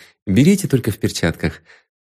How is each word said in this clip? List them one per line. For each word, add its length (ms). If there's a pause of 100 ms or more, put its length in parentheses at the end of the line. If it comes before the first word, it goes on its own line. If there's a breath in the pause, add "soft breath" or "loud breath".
(240 loud breath)
берите 440
только 240
в 60
перчатках. 640 (480 soft breath)